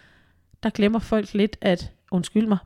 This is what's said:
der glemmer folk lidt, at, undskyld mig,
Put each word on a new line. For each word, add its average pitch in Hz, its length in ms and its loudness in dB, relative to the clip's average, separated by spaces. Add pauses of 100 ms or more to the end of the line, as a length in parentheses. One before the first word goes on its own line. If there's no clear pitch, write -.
(640)
der 220 80 -2
glemmer 214 280 0
folk 214 360 -2
lidt, 208 260 0
at, 180 320 0 (180)
undskyld 208 360 0
mig, 202 200 2